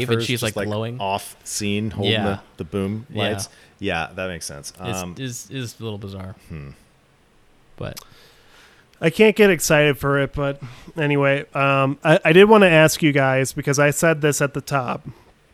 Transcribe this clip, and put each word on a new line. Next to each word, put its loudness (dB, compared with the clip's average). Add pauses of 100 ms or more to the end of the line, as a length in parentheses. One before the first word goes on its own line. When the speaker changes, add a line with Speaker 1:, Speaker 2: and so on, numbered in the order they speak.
Speaker 1:
gaffer's -2
Speaker 2:
she's, -4
Speaker 1:
just, -6
Speaker 2:
like, -6
Speaker 1:
like, -6
Speaker 2:
glowing. -8
Speaker 1:
off -6
scene, -6
holding -2
Speaker 2:
Yeah. 0
Speaker 1:
the, -4 (160)
the -12
boom -6
Speaker 2:
Yeah. -6
Speaker 1:
lights. -6 (300)
Yeah, -4
that -6
makes -10
sense. -14
Speaker 2:
It's, -6
Speaker 1:
Um, -12
Speaker 2:
it's, -12
it's -12
a -10
little -10
bizarre. -14 (120)
Speaker 1:
hmm. -14 (1080)
Speaker 2:
But -12 (1000)
Speaker 3:
I 2
can't 4
get 6
excited 2
for -2
it, -4
but -6 (340)
anyway, 0 (100)
um, 0
I, 4
I 4
did 10
wanna 8
ask 4
you 4
guys, 0
because -4
I 4
said 0
this 0
at -2
the -6
top. -6 (480)